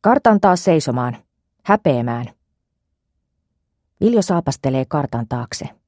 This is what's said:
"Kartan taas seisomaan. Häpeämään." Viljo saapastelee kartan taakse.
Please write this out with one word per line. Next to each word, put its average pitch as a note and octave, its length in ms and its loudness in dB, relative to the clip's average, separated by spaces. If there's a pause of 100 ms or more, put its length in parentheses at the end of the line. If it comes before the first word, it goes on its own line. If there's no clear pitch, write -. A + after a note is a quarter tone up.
"Kartan A3 380 4
taas F#3 240 2
seisomaan. B2 540 0 (480)
Häpeämään." A#2+ 600 0 (1800)
Viljo A3+ 200 2
saapastelee C3+ 640 -2
kartan B2+ 420 -4
taakse. B2+ 420 -8 (180)